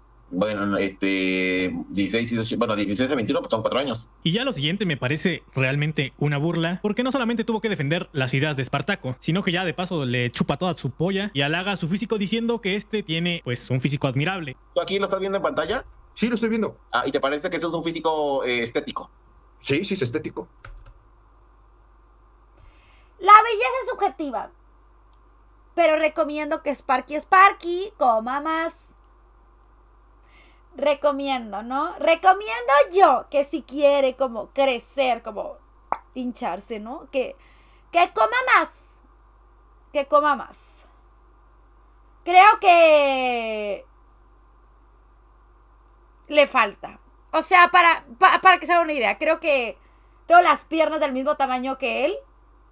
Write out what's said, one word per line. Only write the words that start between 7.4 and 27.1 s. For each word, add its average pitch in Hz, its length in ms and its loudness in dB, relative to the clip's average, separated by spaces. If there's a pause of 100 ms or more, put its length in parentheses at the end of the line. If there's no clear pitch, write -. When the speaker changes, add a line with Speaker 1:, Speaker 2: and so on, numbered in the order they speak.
Speaker 2:
tuvo 226 160 -2
que 226 80 -4
defender 165 440 -2
las 131 200 -2
ideas 143 240 0
de 135 60 -6
Espartaco, 139 560 -6
sino 175 240 -2
que 180 100 -2
ya 180 140 -2
de 156 80 -4
paso 175 320 -4
le 123 240 -2
chupa - 260 -2
toda 180 180 -2
su 135 180 -8
polla 196 420 -4
y 139 80 -2
halaga 175 340 -2
su 165 120 -6
físico 208 280 -4
diciendo 226 460 -4
que 190 140 -2
este 208 260 -6
tiene, 170 420 -4
pues, 123 260 -6
un 127 120 -2
físico 143 240 -2
admirable. 147 500 -4 (160)
Speaker 1:
¿Tú 175 80 -2
aquí 190 200 -4
lo 196 60 0
estás 190 140 -2
viendo 196 160 -4
en 190 60 -4
pantalla? 165 420 -4 (300)
Speaker 3:
Sí, 220 140 -2
lo 240 60 -2
estoy 220 160 -2
viendo. 214 260 -4 (160)
Speaker 1:
Ah, 123 140 0
¿y 131 60 -4
te 143 80 -2
parece 147 300 -2
que 160 60 -6
eso 165 120 -4
es 165 60 -4
un 160 80 -4
físico, 156 600 -2
eh, 123 180 -2
estético? - 480 -8 (480)
Speaker 3:
Sí, 147 260 -2
sí, 196 100 -4
es 180 80 -4
estético. 127 440 -8 (2750)
Speaker 4:
La 392 140 6 (120)
belleza 480 400 -2
es 415 60 -6
subjetiva. 285 600 -4 (1200)
Pero 320 220 4
recomiendo 302 680 -2
que - 120 -4
Sparky 269 420 -4